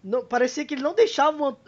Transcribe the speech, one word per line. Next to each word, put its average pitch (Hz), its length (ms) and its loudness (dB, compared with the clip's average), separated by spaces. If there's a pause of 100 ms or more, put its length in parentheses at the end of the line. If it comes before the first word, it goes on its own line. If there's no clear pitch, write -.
não, 233 220 -4
parecia 254 400 -2
que 294 100 -8
ele 262 80 -6
não 320 120 -2
deixava 302 640 2 (100)